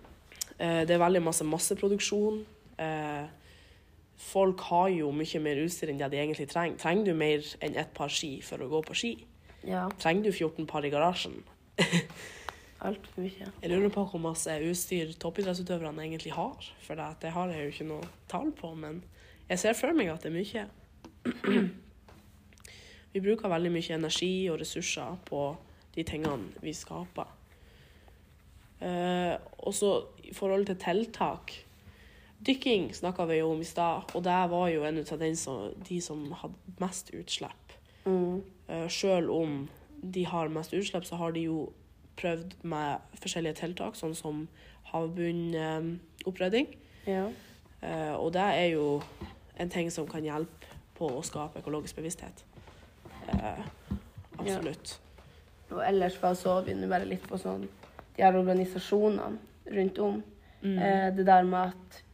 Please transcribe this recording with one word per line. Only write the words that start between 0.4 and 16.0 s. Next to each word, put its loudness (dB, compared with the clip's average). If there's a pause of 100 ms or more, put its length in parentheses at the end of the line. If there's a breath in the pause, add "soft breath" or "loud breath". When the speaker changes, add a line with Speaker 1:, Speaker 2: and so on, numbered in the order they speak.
Speaker 1:
Eh, 4
det 4
er 8
veldig 8
masse 2
masseproduksjon. 2 (340)
Eh, -4 (920 soft breath)
folk 4
har 4
jo 2
mye -2
mer 2
utstyr -2
enn -2
det -2
de 0
egentlig -2
trenger. -2
Trenger 2
du 4
mer 4 (220)
enn -4
et -4
par -4
ski -4
for -10
å -6
gå 2
på -12
ski? -4 (380 loud breath)
Speaker 2:
Ja. -2 (100)
Speaker 1:
Trenger 4
du 4
fjorten -2
par -2
i -2
garasjen? 0 (340)
<laughs> 4 (1000 loud breath)
Speaker 2:
Alt -4
for -10
mye. -8 (100)
Speaker 1:
Jeg -4
lurer 4
på 0
hvor -4
masse -2
utstyr -2
toppidrettsutøverne -2